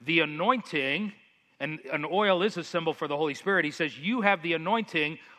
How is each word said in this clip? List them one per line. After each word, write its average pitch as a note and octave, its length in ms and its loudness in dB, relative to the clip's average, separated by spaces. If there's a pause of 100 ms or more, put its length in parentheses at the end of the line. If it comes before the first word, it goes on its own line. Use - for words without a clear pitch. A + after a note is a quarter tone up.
the D#3+ 180 2
anointing, D#3+ 920 0 (480)
and D3 180 -4 (100)
an D3+ 140 -2
oil F#3 400 2
is G3+ 140 0
a E3 80 -4
symbol E3 280 0
for D#3 140 -6
the C#3+ 80 -2
Holy D3 180 0
Spirit. F#3 300 2
He D3 80 0
says, D3 260 -2
you G#3+ 220 -2
have G3 220 2
the E3+ 100 -2
anointing D#3+ 680 -2 (220)